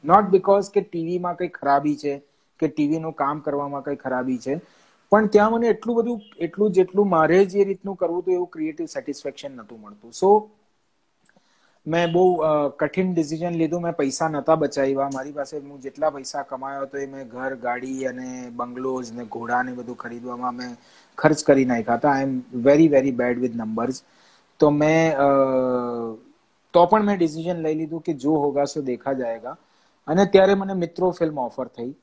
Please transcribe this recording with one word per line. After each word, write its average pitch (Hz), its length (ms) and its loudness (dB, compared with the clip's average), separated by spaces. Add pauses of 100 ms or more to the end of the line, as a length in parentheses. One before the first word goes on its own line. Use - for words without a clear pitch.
Not 185 300 6
because 196 280 4 (120)
કે 202 60 2
ટી 170 240 -6
વીમાં 175 320 -4
કંઈ 180 120 -6
ખરાબી 139 480 0
છે 143 260 -8 (360)
કે 160 100 -2
ટી 151 200 -2
વીનું 160 240 -4
કામ 147 260 -4
કરવામાં 143 440 -6
કંઈ 143 140 -6
ખરાબી 127 420 -4
છે, 139 220 -6 (500)
પણ 214 160 4
ત્યાં 208 260 4
મને 233 160 0
એટલું 226 280 -2
બધું, 233 240 -2 (180)
એટલું 185 340 -2
જેટલું 185 360 2
મારે 170 360 4
જે 196 200 2
રીતનું 196 320 -6
કરવું 175 260 -2
હતું 180 120 0
એવું 180 120 -2
ક્રિએટિવ 160 400 -8
સેટિસ્ફેક્શન 139 720 -10
નહોતું 113 240 -18
મળતું. 104 320 -20 (120)
So 208 180 6 (1400)
મેં 165 260 0
બહુ, 180 240 6
અ, 151 320 2
કઠિન 180 460 -2
ડિસિઝન 160 360 -2
લીધું. 165 320 -2
મેં 170 100 -4
પૈસા 147 360 -2
નહોતા 151 260 2
બચાવ્યા. 139 600 0
મારી 135 180 -8
પાસે 143 260 -8
હું 143 220 -16
જેટલા 143 300 -4
પૈસા 139 320 -10
કમાયો 139 400 -10
હતો 139 160 -10
એ 139 80 -6
મેં 135 220 -14
ઘર, 131 260 -6
ગાડી 127 500 -6
અને 127 460 -8
બંગલોઝ 123 640 -6
ને 120 120 -10
ઘોડા 117 380 -2
ને 127 100 -6
બધું 123 240 -10
ખરીદવામાં 123 580 -8
મેં 123 220 -12 (420)
ખર્ચ 151 260 2
કરી 135 200 6
નાખ્યા 120 300 0
હતા. 143 260 2
I 135 40 -2
am 127 420 -6
very, 151 220 8
very 135 280 4
bad 123 180 0
with 123 200 -4
numbers. 113 400 -4 (640)
તો 147 120 6
મેં, 156 460 2
અ, 139 100 4 (1500)
તો 175 140 8
પણ 214 160 4
મેં 202 160 2
ડિસિઝન 165 380 -2
લઈ 156 180 -2
લીધું 156 260 -6
કે 170 120 -6
જો 143 220 0
હોગા 143 300 2
સો 143 180 -6
દેખા 131 300 -4
જાયેગા. 117 440 -6 (500)
અને 180 180 4
ત્યારે 196 300 6
મને 196 200 -4
મિત્રો 175 360 0
ફિલ્મ 160 280 -2
ઓફર 123 280 -6
થઈ 123 360 -10